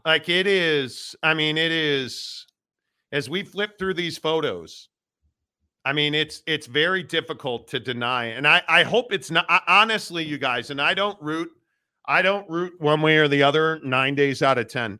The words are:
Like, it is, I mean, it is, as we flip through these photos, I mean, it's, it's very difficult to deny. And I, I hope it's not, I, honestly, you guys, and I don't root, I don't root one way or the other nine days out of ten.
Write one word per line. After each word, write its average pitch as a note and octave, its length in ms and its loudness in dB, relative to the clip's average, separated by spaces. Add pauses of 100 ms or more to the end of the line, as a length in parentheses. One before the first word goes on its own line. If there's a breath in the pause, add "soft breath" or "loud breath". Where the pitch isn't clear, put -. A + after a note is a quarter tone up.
Like, D#3+ 260 2
it F#3 180 2
is, D#3+ 720 0
I D#3 140 2
mean, D#3 240 0
it E3 120 2
is, C#3+ 760 -4 (640)
as C#3 180 -4
we F#3 140 -4
flip G#3 340 -6
through F#3+ 160 -2
these E3 240 -4
photos, C#3+ 720 -4 (960)
I C#3 80 -2
mean, D3 200 0
it's, D3+ 320 -4
it's D#3 220 -4
very D#3+ 360 0
difficult D#3 680 -6
to C#3 100 -6
deny. A#2+ 460 -4
And B2 220 -4
I, E3+ 200 6
I E3 160 6
hope A#3 300 0
it's D#3 180 -8
not, E3+ 160 2
I, F3 200 2
honestly, G3 560 2
you D3 140 -6
guys, B2 340 -4
and C#3 100 -6
I E3 120 0
don't G3+ 280 -4
root, D#3+ 280 -6 (560)
I D#3 160 2
don't F#3+ 280 0
root F3 300 -6
one D3+ 220 2
way D#3 160 6
or D3+ 100 6
the C#3 160 4
other D#3 400 2
nine C3 320 0
days C#3 260 0
out C3+ 160 4
of A2+ 100 -2
ten. A2+ 320 -6